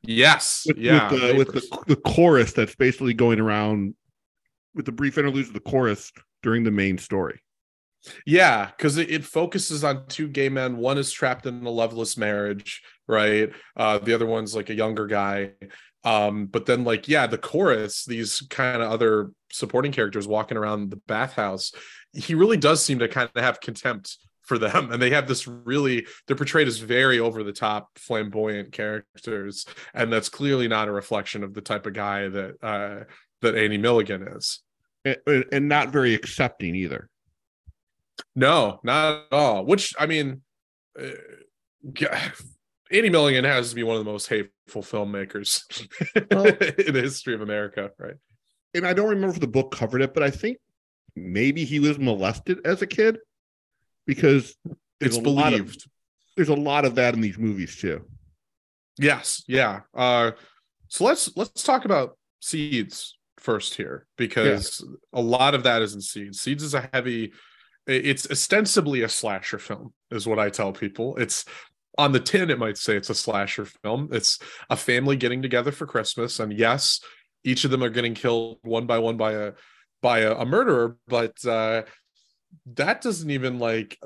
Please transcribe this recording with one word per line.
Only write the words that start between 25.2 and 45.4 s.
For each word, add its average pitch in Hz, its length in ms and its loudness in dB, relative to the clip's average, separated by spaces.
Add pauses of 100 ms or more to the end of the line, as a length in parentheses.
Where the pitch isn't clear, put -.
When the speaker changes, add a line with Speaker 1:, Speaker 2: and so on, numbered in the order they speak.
Speaker 1:
this 131 220 -4
really, 120 580 -2 (220)
they're - 80 0
portrayed 147 320 2
as 110 100 -4
very 123 400 2
over 113 240 0
the 101 100 -6
top, 107 460 -4
flamboyant 107 720 -4
characters. 107 960 -8 (280)
And 113 180 0
that's 110 160 0
clearly 135 400 0
not 107 180 0
a 104 60 -4
reflection 101 500 -6
of 98 120 -12
the 107 60 -10
type 104 260 -6
of 101 80 -10
guy 101 340 -4
that, 95 340 -8
uh, 101 420 -8 (380)
that 117 140 2
Andy 107 220 2
Milligan 107 500 2
is. - 320 -8 (440)
Speaker 2:
And, 135 120 0 (100)
and, 135 240 4
and 139 180 0
not 147 200 4
very 131 260 4
accepting 104 600 -4
either. 85 320 -6 (1300)
Speaker 1:
No, 131 480 4
not 151 480 0
at 139 60 2
all. 113 280 4
Which, 196 340 2
I 151 80 2
mean, 147 360 -2 (560)
uh, 67 100 -12 (840)
g-, - 140 -2 (840)
Andy 208 200 4
Milligan 143 340 4
has 127 260 2
to 113 40 -12
be 120 80 -4
one 113 140 0
of 110 80 -2
the 107 60 -6
most 104 180 -8
hateful 104 540 -6
filmmakers 101 800 -6 (520)